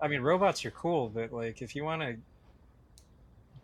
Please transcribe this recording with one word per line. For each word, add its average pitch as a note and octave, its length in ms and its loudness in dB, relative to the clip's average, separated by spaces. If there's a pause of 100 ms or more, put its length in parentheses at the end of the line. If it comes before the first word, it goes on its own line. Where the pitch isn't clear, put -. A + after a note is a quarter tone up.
I D3+ 60 2
mean, C#3+ 140 0
robots F3+ 440 4
are A2 60 -4
cool, D#3 380 0
but, A2+ 220 -4
like, A#2 300 -4
if A#2+ 140 -8
you C#3+ 80 -4
wanna D#3 320 -2 (1500)